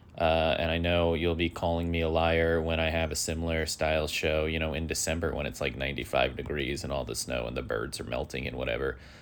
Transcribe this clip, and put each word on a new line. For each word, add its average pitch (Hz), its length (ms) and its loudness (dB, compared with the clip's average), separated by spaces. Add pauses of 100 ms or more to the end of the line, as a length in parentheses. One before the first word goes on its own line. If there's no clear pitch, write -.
(160)
uh, 80 400 4
and 82 140 0
I 85 80 0
know 85 360 4
you'll 82 200 2
be 82 140 2
calling 85 420 0
me 85 100 0
a 82 80 2
liar 82 540 4
when 82 160 0
I 80 120 2
have 82 200 0
a 76 60 -4
similar 80 500 0
style 78 400 0
show, 78 380 2
you 80 160 0
know, 78 120 0
in 80 140 -2
December 80 480 0
when 71 120 -2
it's, 62 140 -6
like, 67 160 -2
ninety-five 65 600 0
degrees 71 480 -4
and 69 80 -4
all 65 120 -2
the - 120 -6
snow 60 320 -4
and 62 80 -6
the 65 60 -4
birds 57 360 -4
are - 60 -6
melting 67 420 -4
and 64 100 -6
whatever. 65 420 -2 (240)